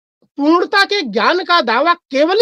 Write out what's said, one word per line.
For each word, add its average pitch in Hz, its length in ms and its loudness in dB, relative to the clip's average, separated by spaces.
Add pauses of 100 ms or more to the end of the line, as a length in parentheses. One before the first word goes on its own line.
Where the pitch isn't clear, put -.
(240)
पूर्णता 349 640 0
के 403 160 -4
ज्ञान 247 420 -2
का 349 180 2
दावा 262 320 0
केवल 320 480 -2